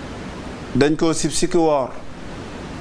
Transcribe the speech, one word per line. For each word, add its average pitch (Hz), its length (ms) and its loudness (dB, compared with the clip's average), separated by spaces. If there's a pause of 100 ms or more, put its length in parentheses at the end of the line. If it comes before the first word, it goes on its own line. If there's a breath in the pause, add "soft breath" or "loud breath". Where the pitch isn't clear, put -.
(760)
dañ 147 220 6
koo 160 160 4
sib 151 160 0
si - 180 0
ki - 80 2
woor. 147 320 4 (920)